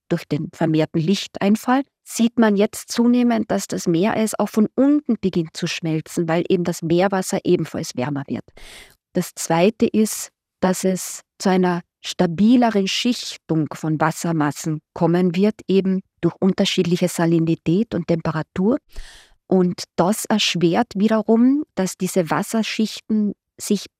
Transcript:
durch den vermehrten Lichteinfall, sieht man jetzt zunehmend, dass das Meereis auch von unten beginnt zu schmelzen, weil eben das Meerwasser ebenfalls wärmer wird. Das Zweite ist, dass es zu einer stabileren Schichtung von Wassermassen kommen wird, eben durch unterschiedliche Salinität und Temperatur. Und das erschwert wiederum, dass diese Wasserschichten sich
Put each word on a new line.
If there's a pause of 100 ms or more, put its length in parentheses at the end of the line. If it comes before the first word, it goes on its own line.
durch
den
vermehrten
Lichteinfall, (220)
sieht
man
jetzt
zunehmend,
dass
das
Meereis
auch
von
unten
beginnt
zu
schmelzen,
weil
eben
das
Meerwasser
ebenfalls
wärmer
wird. (680)
Das
Zweite
ist, (300)
dass
es (160)
zu
einer (240)
stabileren
Schichtung
von
Wassermassen (120)
kommen
wird,
eben (180)
durch
unterschiedliche
Salinität
und
Temperatur. (680)
Und (120)
das
erschwert
wiederum, (120)
dass
diese
Wasserschichten (240)
sich (140)